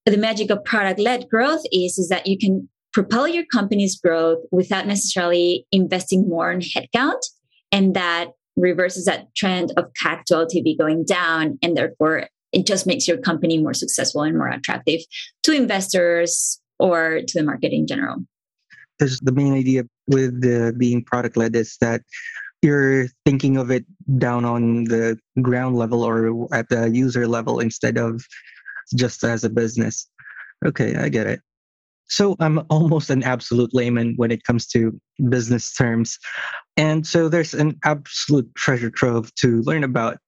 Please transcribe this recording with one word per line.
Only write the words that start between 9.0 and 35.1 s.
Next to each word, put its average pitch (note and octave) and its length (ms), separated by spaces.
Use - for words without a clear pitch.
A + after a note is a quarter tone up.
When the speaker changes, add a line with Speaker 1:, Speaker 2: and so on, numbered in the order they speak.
Speaker 1:
that - 280
trend F3+ 440
of F3 60
cac D#3+ 320
to F3+ 80
L E3 120
T F3+ 140
V D#3 160
going D#3+ 280
down, E3 580
and E3+ 120
therefore D3+ 540
it F#3+ 140
just F#3+ 200
makes - 220
your E3+ 80
company E3 460
more D3 100
successful C3 500
and D#3 140
more C#3 120
attractive C3+ 520
to D#4 80
investors F#3+ 1080
or D#3+ 460
to - 120
the D#3 60
market D3 280
in D#3 140
general. - 300
Speaker 2:
'Cause C3 240
the C3 100
main C#3 220
idea C3 300
with C3 340
the A#2 340
being A#2+ 260
product-led A#2 520
is A#2 260
that A#2 220
you're C3+ 440
thinking C3+ 320
of B2+ 140
it B2+ 160
down A#2+ 260
on A#2 400
the A2+ 340
ground B2 360
level A#2 260
or A2+ 500
at A#2 160
the A#2 220
user B2 360
level A#2 320
instead A#2 380
of A#2 260
just B2 300
as A#2 200
a A2+ 40
business. A2+ 580
Okay, B2 280
I C3+ 140
get A2+ 180
it. G#2 140
So G3+ 300
I'm D#3 300
almost D#3 400
an C3 140
absolute B2 500
layman A#2+ 440
when A#2 140
it A2+ 140
comes A#2+ 300
to A2+ 260